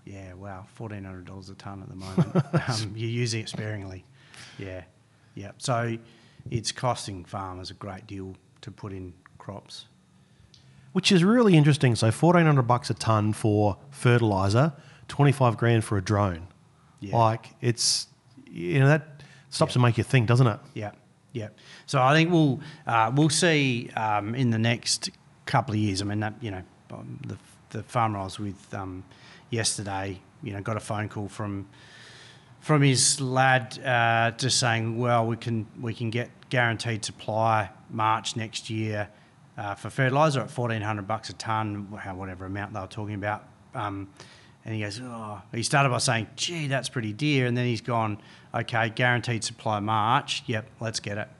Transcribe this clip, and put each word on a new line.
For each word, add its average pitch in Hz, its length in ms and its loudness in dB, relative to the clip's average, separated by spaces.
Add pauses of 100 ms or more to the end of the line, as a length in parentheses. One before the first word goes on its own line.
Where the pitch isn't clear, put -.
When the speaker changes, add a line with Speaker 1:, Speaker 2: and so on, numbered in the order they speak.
Speaker 1:
Yeah, 95 300 -16
wow, 95 400 -14
fourteen 104 300 -12
hundred 92 220 -14
dollars 95 260 -16
a - 20 -16
tonne 98 300 -14
at - 40 -16
the 95 80 -16
moment. 95 400 -2 (180)
Speaker 2:
<laughs> - 140 0
Speaker 1:
Um, 107 280 -4
you're 113 120 -6
using 113 340 -2
it 104 80 -10
sparingly. 98 540 -8 (540)
Yeah, 92 240 -12 (540)
yeah. 101 240 -14
So 117 360 -2 (540)
it's 117 220 -6
costing 107 520 -4
farmers 95 460 -10
a 98 60 -16
great 98 320 -12
deal 95 280 -12 (260)
to 104 100 -16
put 95 220 -12
in 92 200 -12 (240)
crops. - 480 -16 (1080)
Speaker 2:
Which - 180 2
is 175 120 8
really 214 320 8
interesting. 139 400 6
So 113 140 2
fourteen 170 380 6
hundred 139 160 6
bucks 120 260 0
a 113 60 0
tonne 107 360 2
for 104 460 2 (140)
fertiliser, 117 840 4 (340)
twenty-five 139 500 4
grand 117 260 4
for 101 160 -2
a - 40 -4
drone. 95 440 0 (520)
Speaker 1:
Yeah. 98 160 -6
Speaker 2:
Like, 113 360 2 (100)
it's, - 460 0 (400)
you 87 320 -2
know, 135 80 6
that 147 320 2 (300)
Stops - 220 0
Speaker 1:
Yeah. 127 60 4
Speaker 2:
and 123 40 6
make 117 140 4
you 107 60 2
think, 120 240 4
doesn't 123 200 6
it? 104 120 0 (140)
Speaker 1:
Yeah, 104 180 -8 (420)
yeah. 107 160 -8 (360)
So 135 160 2
I 131 120 6
think 165 180 6
we'll, 156 300 4 (260)
uh, 113 260 4
we'll 151 160 6
see, 147 680 2
um, 107 360 0
in 123 160 2
the 113 80 2
next 113 520 0 (360)
couple 113 280 0
of 107 60 0
years. 101 220 0
I 101 40 -4
mean, 104 160 -4
that, 104 200 -4
you 110 100 -8
know, 92 120 -10 (280)
um, 120 360 -14
the, 107 100 -10 (400)
the 104 60 -10
farmer 110 360 0
I 98 40 -6
was 95 160 -10
with, 101 340 -10
um, 95 300 -10 (460)
yesterday, 98 720 -4 (220)
you 113 120 -8
know, 98 80 -8
got 107 160 -4
a 101 40 -6
phone 104 280 -6
call 104 180 -8
from, 98 400 -8 (960)
from 151 200 2
his 131 380 4
lad, 127 680 2
uh, 117 520 2
just 127 220 0
saying, 113 380 0
"Well, 120 280 2
we 113 100 -2
can, 113 320 -4 (140)
we 113 120 -6
can 117 180 -6
get 117 180 -4 (200)
guaranteed 117 540 0
supply 110 640 0 (200)
March 110 460 -2
next 110 340 -8
year, 107 400 -4 (480)
uh, 101 180 -8
for - 140 -10
fertiliser 135 520 2
at 101 100 -8
fourteen 117 320 -4
hundred 104 240 -4
bucks 107 220 -4
a 98 40 -12
tonne," 104 540 -4 (120)
how, 98 160 -10
whatever 92 300 -12
amount 101 280 -8
they 107 60 -8
were 95 80 -8
talking 104 280 -8
about. 104 300 -6 (280)
Um, 101 360 -8 (540)
and 110 120 -8
he 107 60 -6
goes, 104 200 -8
"Oh," 113 400 -12 (100)
he 117 120 -6
started 143 260 2
by 120 80 0
saying, 113 380 0
"Gee, 165 320 -6
that's 131 200 -4
pretty 110 260 -6
dear." 135 340 0
And 120 100 0
then 123 80 0
he's 117 160 -2
gone, 110 380 -2 (340)
"Okay, 117 360 -2
guaranteed 123 540 0
supply 110 360 -4
March. 110 680 0
Yep, 110 220 -4 (120)
let's 113 200 -6
get 101 180 -8
it." 107 120 -8 (100)